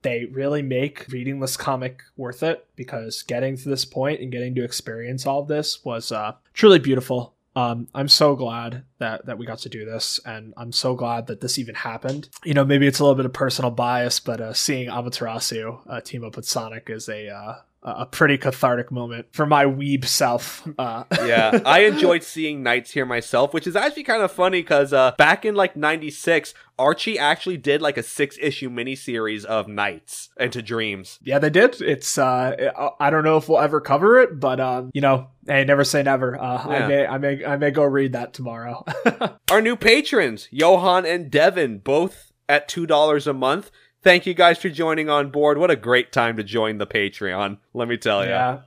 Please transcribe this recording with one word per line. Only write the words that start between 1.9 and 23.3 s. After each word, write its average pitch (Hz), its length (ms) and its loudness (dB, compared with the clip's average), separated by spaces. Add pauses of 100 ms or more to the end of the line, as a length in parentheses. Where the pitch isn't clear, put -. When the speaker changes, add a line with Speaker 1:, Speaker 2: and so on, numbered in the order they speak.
Speaker 1:
worth 127 260 -10
it, 165 220 -4 (100)
because 113 460 -12
getting 131 360 -4
to 139 120 -10
this 131 160 -4
point 143 360 -4
and 127 100 -10
getting 123 240 -8
to 123 100 -2
experience 120 640 -10
all 139 140 0
of 147 60 -10
this 151 380 -4
was, 117 260 -8
uh, 107 220 -6 (200)
truly 190 260 10
beautiful. 127 560 -2 (200)
Um, 120 400 -2
I'm 139 120 -4
so 143 280 6
glad 117 480 -8 (160)
that, 110 260 -6
that 120 120 -10
we 117 80 -12
got 113 140 -12
to 120 100 -14
do 107 140 -12
this, 110 420 -6
and 110 300 -14
I'm 120 160 -12
so 127 220 -2
glad 117 340 -4
that 110 140 -12
this 131 160 -4
even 113 180 -10
happened. 131 540 -8 (160)
You 156 80 -2
know, 139 100 4
maybe 139 240 4
it's 135 120 0
a - 40 2
little 139 120 6
bit 131 100 -2
of 127 80 -6
personal 127 380 -2
bias, 120 500 -2
but, 117 180 -8
uh, 113 140 -10
seeing 127 340 -2
Amaterasu, 117 1000 -6
uh, 120 140 -10
team 120 220 -12
up 110 120 -14
with 113 100 -14
Sonic 110 440 -8
is 110 200 -10
a, 104 200 -12
uh, 104 260 -12 (260)
a, 127 80 -12 (120)
a 127 40 -6
pretty 143 320 2
cathartic 127 540 -2
moment 120 400 -8
for 151 140 -2
my 143 200 4
weeb 139 400 -2
self. 120 600 -2 (120)
Uh, 120 260 -6 (100)
<laughs> 139 120 -2
Speaker 2:
Yeah, 113 400 4
I 151 200 6
enjoyed 180 380 4
seeing 151 400 -6
Knights 123 280 -2
here 135 140 -2
myself, 123 480 0